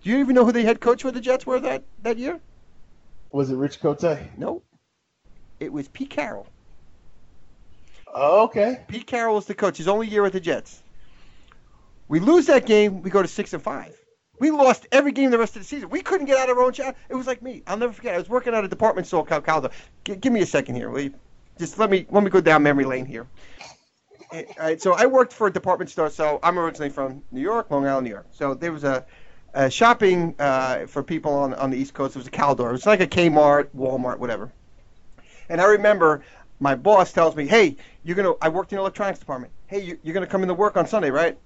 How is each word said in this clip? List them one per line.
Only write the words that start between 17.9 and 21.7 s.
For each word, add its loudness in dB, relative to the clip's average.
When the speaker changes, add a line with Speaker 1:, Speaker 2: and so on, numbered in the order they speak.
Speaker 1:
forget. -8
I -2
was -6
working -2
at 0
a -6
department 0
store -2
called -4
Caldo. 0
G-, -8
give 0
me 2
a 2
second -2
here, -8
will -8
you? -8
Just -10